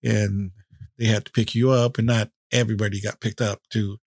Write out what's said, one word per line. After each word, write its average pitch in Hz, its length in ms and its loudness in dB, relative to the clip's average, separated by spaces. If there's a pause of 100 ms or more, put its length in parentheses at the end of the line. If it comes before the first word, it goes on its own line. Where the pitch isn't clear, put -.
and 101 480 0 (460)
they 120 80 -2
had 110 200 2
to - 60 -20
pick - 240 0
you 123 160 4
up, 120 260 2
and 113 100 2
not 117 240 0 (200)
everybody 107 500 0
got 104 200 -8
picked 110 200 -4
up 101 280 -4
to 104 380 -4